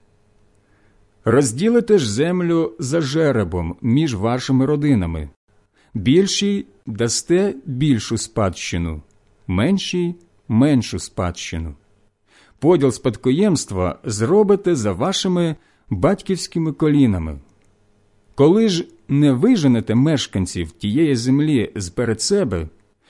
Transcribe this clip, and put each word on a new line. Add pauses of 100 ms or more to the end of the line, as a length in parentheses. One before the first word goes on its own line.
(1300)
Розділите
ж
землю
за
жеребом
між
вашими
родинами. (640)
Більшій (200)
дасте (100)
більшу
спадщину, (460)
меншій (320)
меншу
спадщину. (840)
Поділ
спадкоємства
зробите
за
вашими (340)
батьківськими
колінами. (960)
Коли
ж (200)
не
виженете
мешканців
тієї
землі
з
перед
себе, (420)